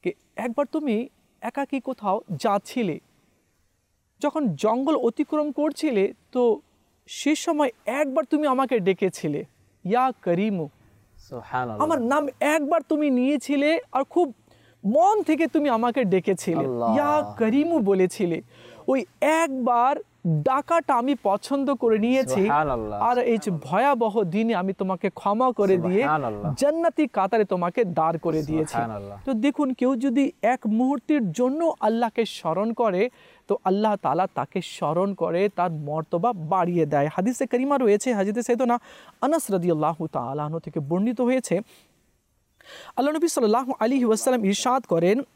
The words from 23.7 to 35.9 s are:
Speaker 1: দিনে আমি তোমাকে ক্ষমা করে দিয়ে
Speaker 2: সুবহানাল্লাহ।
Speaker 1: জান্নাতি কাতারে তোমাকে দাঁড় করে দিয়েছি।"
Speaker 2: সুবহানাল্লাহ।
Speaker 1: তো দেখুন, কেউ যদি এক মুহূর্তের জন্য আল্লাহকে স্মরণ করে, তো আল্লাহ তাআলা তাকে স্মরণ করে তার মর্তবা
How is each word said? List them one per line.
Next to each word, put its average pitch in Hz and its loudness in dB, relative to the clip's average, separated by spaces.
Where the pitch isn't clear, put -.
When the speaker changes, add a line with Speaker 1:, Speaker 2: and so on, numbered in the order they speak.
Speaker 1:
দিনে 214 0
আমি 185 -2
তোমাকে 185 -4
ক্ষমা 226 0
করে 196 2
দিয়ে 180 0
Speaker 2:
সুবহানাল্লাহ। 143 -2
Speaker 1:
জান্নাতি 311 0
কাতারে 202 0
তোমাকে 180 0
দাঁড় 165 0
করে 156 0
দিয়েছি।" 156 -2
Speaker 2:
সুবহানাল্লাহ। 104 -6
Speaker 1:
তো 269 -2
দেখুন, 262 0
কেউ 254 0
যদি 262 0
এক 247 2
মুহূর্তের 254 0
জন্য 277 0
আল্লাহকে 226 0
স্মরণ 190 -4
করে, 220 0
তো 196 0
আল্লাহ 202 2
তাআলা 175 0
তাকে 160 -6
স্মরণ 175 -2
করে 175 0
তার 180 -2
মর্তবা 160 -2